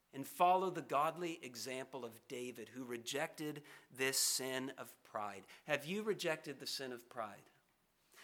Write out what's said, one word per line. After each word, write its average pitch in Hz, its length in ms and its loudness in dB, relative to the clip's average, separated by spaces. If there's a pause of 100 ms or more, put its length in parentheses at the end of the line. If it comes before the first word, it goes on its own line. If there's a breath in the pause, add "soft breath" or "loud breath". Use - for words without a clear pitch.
(120)
and 135 160 -6
follow 185 400 8
the 160 140 -2
godly 160 600 2
example 127 640 -6
of 110 240 -12
David, 123 420 -6
who 127 140 -8
rejected 147 760 -4 (280 loud breath)
this 131 280 2
sin 131 580 2
of - 260 -14
pride. 98 440 -6 (180 loud breath)
Have 143 220 2
you 196 160 -2
rejected 156 580 0
the 135 60 -8
sin 127 260 -4
of 117 160 -12
pride? 101 420 -8 (720 loud breath)